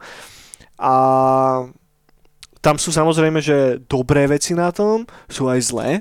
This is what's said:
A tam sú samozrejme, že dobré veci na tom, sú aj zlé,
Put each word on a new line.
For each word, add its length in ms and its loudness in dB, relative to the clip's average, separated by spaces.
A 140 0
tam 200 0
sú 100 -6
samozrejme, 540 2
že 140 0
dobré 420 0
veci 300 -2
na 160 0
tom, 320 0
sú 240 -4
aj 100 0
zlé, 280 -4